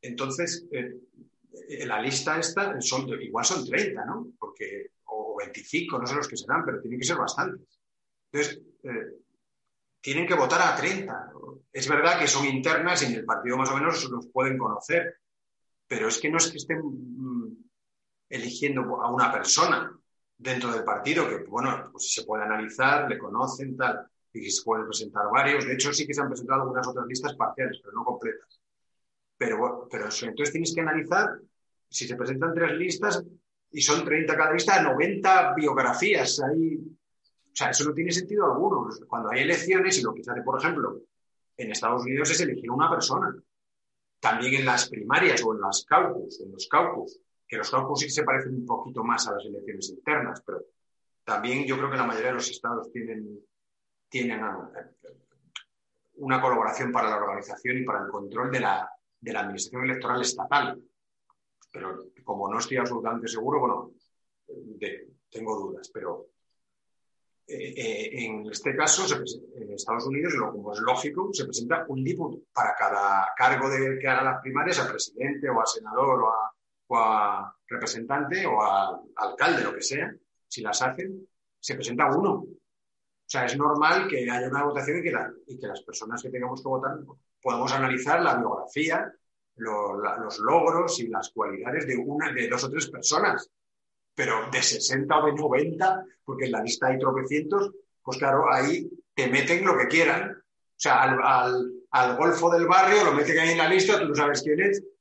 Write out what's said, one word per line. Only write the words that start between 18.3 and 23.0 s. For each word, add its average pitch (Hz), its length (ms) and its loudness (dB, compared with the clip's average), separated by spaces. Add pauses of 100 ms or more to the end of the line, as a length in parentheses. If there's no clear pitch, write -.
a 120 100 0
una 120 200 2
persona 135 600 2 (460)
dentro 123 340 -4
del 113 120 -2
partido, 147 460 0
que, 87 160 -4
bueno, 120 460 -2
pues - 220 -4
se - 120 -6
puede 107 180 -2
analizar, 117 680 2